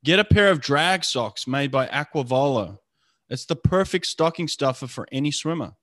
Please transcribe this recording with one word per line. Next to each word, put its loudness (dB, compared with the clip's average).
Get 4
a 4
pair 6
of 2
drag 2
socks -4
made -2
by 0
Aquavolo. -2
It's -8
the -4
perfect 0
stocking -2
stuffer -2
for -12
any -2
swimmer. -6